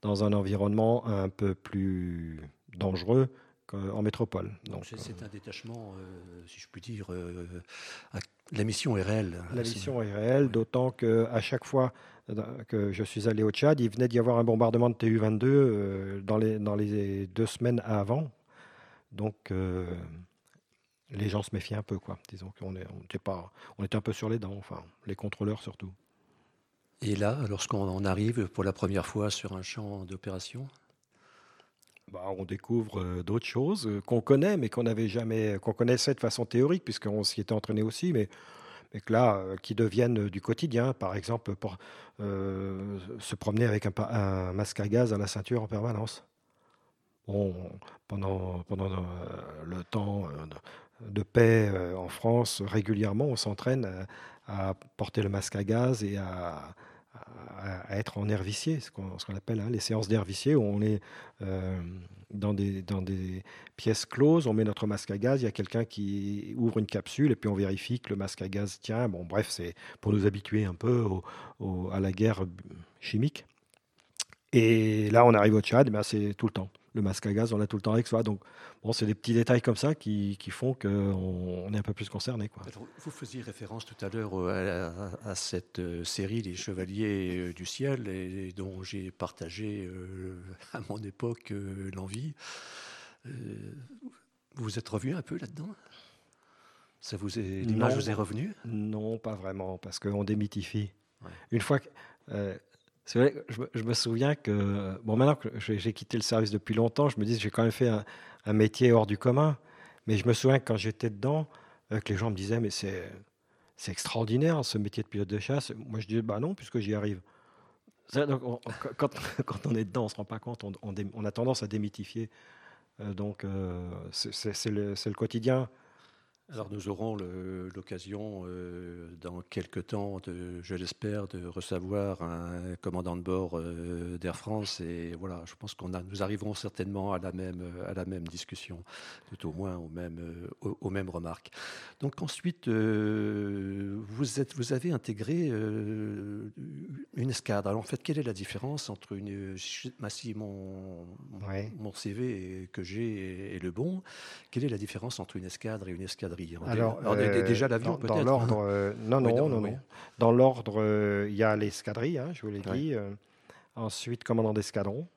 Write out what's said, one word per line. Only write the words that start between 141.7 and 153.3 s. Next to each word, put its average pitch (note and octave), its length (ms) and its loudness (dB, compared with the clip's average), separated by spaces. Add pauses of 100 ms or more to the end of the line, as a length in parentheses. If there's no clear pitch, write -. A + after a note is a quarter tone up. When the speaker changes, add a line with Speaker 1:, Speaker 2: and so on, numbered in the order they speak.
Speaker 2:
Donc C#3 200 -4
ensuite, - 460 -6
euh, G#2 1400 0
vous A#2+ 320 -2
êtes, B2+ 120 -4
vous B2+ 200 -2
avez C3+ 180 -2
intégré, C3 580 -2
euh, G#2+ 1040 -4 (640)
une C3 140 -2
escadre. G2+ 400 -2
Alors G#2+ 100 0
en A2 40 -8
fait, - 200 -6
quelle D#3 160 -2
est D3 40 -2
la A#2+ 100 -4
différence A#2 560 -6
entre G#2 240 -10
une, G2 420 -8
je, - 320 -10 (140)
bah, G#2 80 -6
si A2 240 -8
mon, F#2+ 760 -10 (400)
Speaker 1:
Ouais. G2 300 -4
Speaker 2:
mon G#2+ 160 -8
C - 180 -6
V F#2+ 640 -6
que F#2+ 100 -6
j'ai G2 680 -6